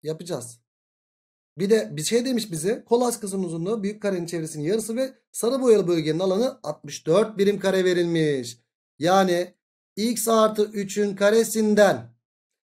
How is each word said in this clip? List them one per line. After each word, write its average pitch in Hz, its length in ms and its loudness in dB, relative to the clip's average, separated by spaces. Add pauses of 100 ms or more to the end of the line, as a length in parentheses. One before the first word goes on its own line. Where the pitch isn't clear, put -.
yapacağız. 156 580 -10 (1000)
Bir 196 120 -2
de 220 260 0
bir 151 60 -8
şey 233 220 0
demiş 240 280 -4
bize. 185 320 -4
Kol 240 180 2
askısının 208 400 -4
uzunluğu 175 400 -4
büyük 208 200 -6
karenin 185 240 -2
çevresinin 156 380 -8
yarısı 220 320 -2
ve 262 180 -4 (180)
sarı 247 300 -2
boyalı 208 260 4
bölgenin 156 300 0
alanı 190 440 -2
altmış - 440 -10
dört 214 320 2
birim 202 200 2
kare 190 260 0
verilmiş. 160 720 0 (400)
Yani 180 560 2 (420)
x 226 320 -2
artı 214 360 4
üçün 202 520 -4
karesinden 208 1000 2 (480)